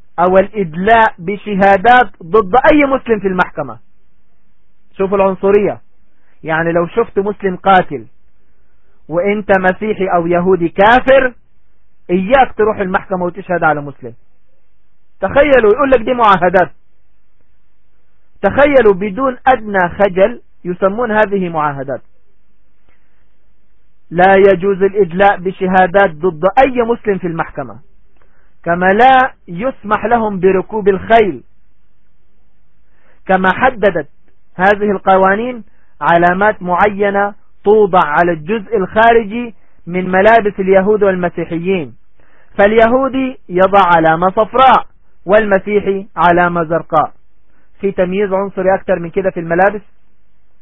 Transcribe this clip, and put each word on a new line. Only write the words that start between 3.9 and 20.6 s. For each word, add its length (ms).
شوفوا 180
العنصرية، 640
يعني 280
لو 140
شفت 320
مسلم 380
قاتل 500
وإنت 500
مسيحي 480
أو 100
يهودي 420
كافر، 640
إياك 460
تروح 220
المحكمة 460
وتشهد 400
على 160
مسلم. 340
تخيلوا، 540
يقول 160
لك 100
دي 140
معاهدات. 560
تخيلوا 520
بدون 420
أدنى 240
خجل 520